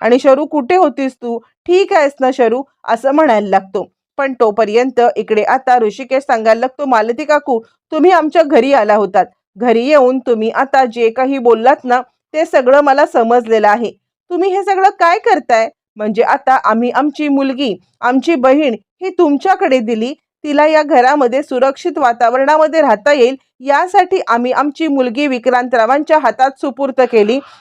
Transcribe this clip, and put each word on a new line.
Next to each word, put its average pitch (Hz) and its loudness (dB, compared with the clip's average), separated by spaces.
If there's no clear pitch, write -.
आणि, 247 0
"शरू, 277 2
कुठे 294 -2
होतीस 277 -2
तू? 233 -10
ठीक 359 -2
आहेस 294 0
ना 254 0
शरू?" 240 0
असं 233 -2
म्हणायला 240 2
लागतो. 190 -4
पण 277 -4
तोपर्यंत 226 0
इकडे 214 -2
आता 247 0
ऋषिकेश 247 -4
सांगायला 226 0
लागतो, 262 -6
"मालती 233 -2
काकू, 285 -2
तुम्ही 311 4
आमच्या 330 2
घरी 269 2
आला 214 2
होतात. 196 0
घरी 226 0
येऊन 269 2
तुम्ही 226 -2
आता 269 0
जे 226 -2
काही 262 -2
बोललात 240 2
ना, 247 0
ते 311 0
सगळं 277 2
मला 285 2
समजलेलं 226 0
आहे. 214 0
तुम्ही 359 -2
हे 381 -4
सगळं 381 0
काय 359 0
करताय? 247 0
म्हणजे 214 -2
आता 262 2
आम्ही 226 0
आमची 294 -2
मुलगी, 269 -2
आमची 262 0
बहीण 262 2
ही 370 -6
तुमच्याकडे 349 0
दिली, 233 -4
तिला 294 2
या 311 2
घरामध्ये 269 2
सुरक्षित 277 -4
वातावरणामध्ये 269 0
राहता 254 0
येईल 262 2
यासाठी 359 0
आम्ही 240 -2
आमची 294 -2
मुलगी 262 -2
विक्रांतरावांच्या 254 0
हातात 262 0
सुपूर्त 269 -4
केली 220 2